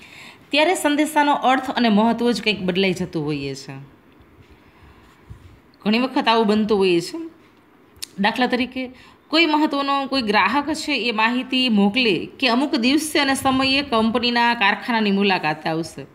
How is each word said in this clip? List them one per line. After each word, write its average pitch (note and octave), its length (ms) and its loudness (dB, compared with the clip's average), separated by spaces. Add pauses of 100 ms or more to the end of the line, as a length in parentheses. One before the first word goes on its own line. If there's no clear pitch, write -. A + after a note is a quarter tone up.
(500)
ત્યારે D#4 260 4
સંદેશાનો D4 580 2
અર્થ B3+ 380 0
અને A#3 180 2
મહત્ત્વ A3+ 420 2
જ G3+ 120 -4
કંઈક G3 180 0
બદલાઈ F#3 320 0
જતું E3+ 320 -6
હોઈએ C#3 300 -6
છે. C#3 200 -14 (2000)
ઘણી A3 140 2
વખત B3+ 280 -2
આવું A3+ 200 4
બનતું G#3+ 300 2
હોઈએ F3+ 240 2
છે. D#4+ 160 -8 (1040)
દાખલા A3 280 0
તરીકે, B3 440 -4 (360)
કોઈ E4 180 2
મહત્ત્વનો C#4 640 0
કોઈ C4+ 140 -2
ગ્રાહક G#3+ 520 0
છે D4+ 200 -4
એ A#3+ 180 -2
માહિતી B3+ 580 0
મોકલે G3+ 460 2 (240)
કે C4 80 0
અમુક B3+ 280 0
દિવસે C#4+ 440 0
અને C4+ 160 0
સમયે C4+ 460 0
કંપનીના A#3+ 720 0
કારખાનાની G#3 580 0
મુલાકાતે F3+ 580 0
આવશે. D#3+ 340 -6 (120)